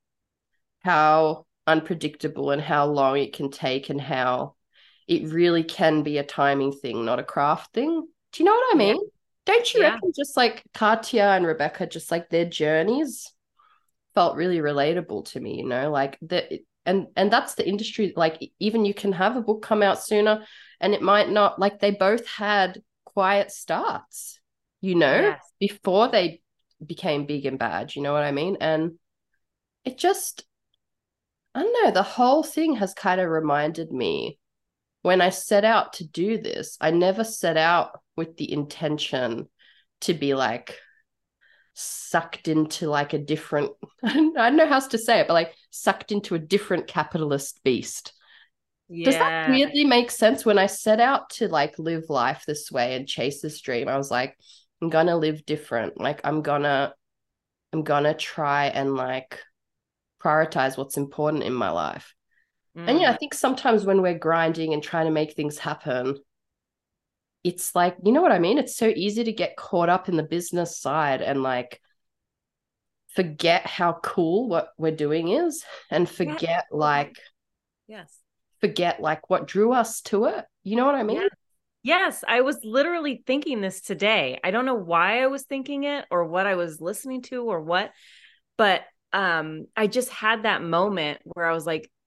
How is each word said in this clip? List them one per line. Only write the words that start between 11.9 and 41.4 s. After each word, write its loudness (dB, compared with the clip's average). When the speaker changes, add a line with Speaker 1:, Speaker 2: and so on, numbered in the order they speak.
Speaker 1:
like, -4
their 2
journeys 0
felt 4
really 0
relatable 0
to -10
me, -8
you -6
know, -2
like, -2
the, -4
and, 0
and 4
that's 0
the -2
industry, -4
like, 0
e-, -14
even 0
you 0
can -2
have 0
a -2
book -2
come 0
out 2
sooner 2
and 2
it -2
might 4
not, 4
like, 0
they 4
both 2
had 0
quiet 2
starts, -8
you 0
know, 6
Speaker 2:
Yes. -2
Speaker 1:
before 2
they 0
became -4
big -6
and -4
bad, -4
you -6
know -2
what 0
I -2
mean? -4
And -2
it -8
just, -2
I -4
don't 2
know, 6
the 4
whole 4
thing -2
has -2
kind 0
of 0
reminded 0
me -4
when 4
I 4
set 2
out 2
to -14
do -2
this, -8
I 2
never 2
set -2
out 2
with -8
the -8
intention -4
to 0
be, 0
like, -4